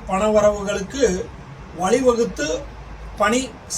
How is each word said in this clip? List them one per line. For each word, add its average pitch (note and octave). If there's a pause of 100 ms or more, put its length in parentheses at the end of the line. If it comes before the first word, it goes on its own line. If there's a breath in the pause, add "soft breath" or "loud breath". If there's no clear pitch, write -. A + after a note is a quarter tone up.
பணவரவுகளுக்கு G#3 (540)
வழிவகுத்து A#3 (560)
பணி A#3+ (300)